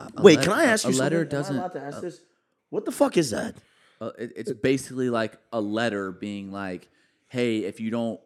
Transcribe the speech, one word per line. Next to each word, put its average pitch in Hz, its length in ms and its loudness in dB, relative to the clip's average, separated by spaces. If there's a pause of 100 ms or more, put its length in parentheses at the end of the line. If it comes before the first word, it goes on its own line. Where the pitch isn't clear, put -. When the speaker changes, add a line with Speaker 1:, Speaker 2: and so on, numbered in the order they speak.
Speaker 1:
a, - 40 -16 (140)
a - 40 -4
Speaker 2:
Wait, 185 160 12
Speaker 1:
let-, 135 60 2
Speaker 2:
can - 80 2
I 320 120 2
Speaker 1:
a, - 20 6
Speaker 2:
ask 220 200 2
Speaker 1:
a 127 60 2
Speaker 2:
you - 60 2
Speaker 1:
letter 147 220 0
Speaker 2:
something? 147 160 -4
Am - 20 -2
I 143 40 -2
Speaker 1:
doesn't, 139 140 -4
Speaker 2:
allowed 180 160 -6
to 143 80 -10
ask 139 180 -12
Speaker 1:
uh, - 40 -10
Speaker 2:
this? 170 180 -12 (480)
What 202 160 -6
the - 80 -4
fuck 277 240 2
is 156 140 2
that? - 260 -6 (440)
Speaker 1:
uh, 113 160 -8
it, 120 200 -10
it's 110 160 -8
basically, 131 580 -2
like, 113 260 -2 (160)
a 117 80 -2
letter 104 520 -2
being 98 400 -10
like, 95 360 -10 (380)
"Hey, 120 380 -2
if 101 160 -8
you 113 100 -4
don't 117 360 -4